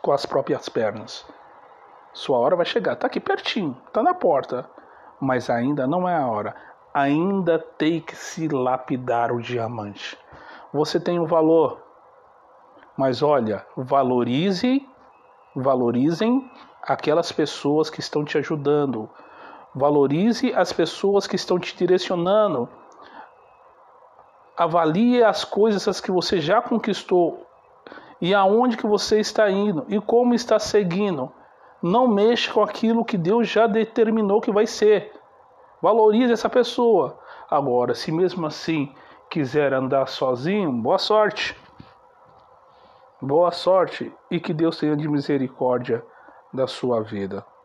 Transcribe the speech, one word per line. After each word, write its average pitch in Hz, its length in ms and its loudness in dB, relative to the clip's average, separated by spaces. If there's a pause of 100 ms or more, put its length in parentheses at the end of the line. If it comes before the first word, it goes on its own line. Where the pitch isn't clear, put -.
com 160 100 -2
as 139 140 0
próprias 135 420 -4
pernas. 107 580 -6 (880)
Sua - 260 -2
hora 143 160 2
vai 170 100 0
chegar. 220 300 -2
Tá - 100 -8
aqui - 140 -2
pertinho, 190 580 -4 (160)
tá - 80 0
na 240 140 2
porta. 131 520 -2 (540)
Mas 127 280 0
ainda 127 360 0
não 180 220 0
é 175 80 0
a 147 100 0
hora. 110 300 -4 (380)
Ainda 165 640 2
tem 160 400 -2
que - 160 -16
se - 320 -8
lapidar 127 840 -2
o 120 80 -4
diamante. 113 760 -8 (540)
Você 151 260 -2
tem 175 220 -2
um 170 60 0
valor. 160 580 2 (1120)
Mas 131 240 0
olha, 123 440 0 (100)
valorize, 139 1120 0 (680)
valorizem 139 960 0 (320)
aquelas 151 520 -2
pessoas 151 560 0
que - 100 -16
estão - 240 -4
te 147 140 -4
ajudando. 143 720 -2 (640)
Valorize 147 800 2
as 175 180 0
pessoas 196 560 0
que - 80 -6
estão 180 240 0
te - 160 -10
direcionando. 180 960 0 (1900)
Avalie 170 640 2
as 214 220 2
coisas 202 560 0
que - 140 -6
você 180 260 0
já 180 220 0
conquistou 190 840 0 (760)
e 175 120 0
aonde 220 440 4
que - 100 -4
você 208 320 2
está 214 320 2
indo 196 380 -2
e 208 100 0
como 240 340 2
está 233 260 0
seguindo. 190 720 -2 (520)
Não 233 280 2
mexa 220 420 2
com 220 100 2
aquilo 220 440 0
que 226 120 -4
Deus 196 300 2
já 220 180 2
determinou 220 760 2
que 240 100 -2
vai 214 160 2
ser. 214 460 2 (680)
Valorize 220 520 4
essa 214 160 -2
pessoa. 233 680 2 (320)
Agora, 123 460 0
se - 160 -6
mesmo 175 340 -2
assim 151 480 -4 (360)
quiser 143 420 0
andar 131 360 0
sozinho, 147 640 -2
boa 123 240 0
sorte. - 580 0 (1700)
Boa 160 300 2
sorte 175 640 0 (160)
e 170 120 -4
que 175 120 -4
Deus 160 240 0
tenha 151 200 0
de 156 100 -4
misericórdia 127 1000 -2 (480)
da 131 140 -2
sua 123 340 -2
vida. 98 440 -8 (200)